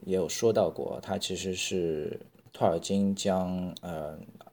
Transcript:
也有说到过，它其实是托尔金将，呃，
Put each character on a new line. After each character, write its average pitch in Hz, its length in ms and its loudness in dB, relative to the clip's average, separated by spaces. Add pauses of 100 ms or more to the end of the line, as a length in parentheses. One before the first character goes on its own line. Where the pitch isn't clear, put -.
也 95 100 0
有 90 140 2
说 113 240 2
到 104 160 6
过， - 340 -4
它 95 140 -4
其 95 180 -4
实 92 200 -2
是 85 640 -2 (320)
托 117 160 2
尔 82 100 4
金 98 360 2
将， 92 680 0
呃， 78 380 -6 (340)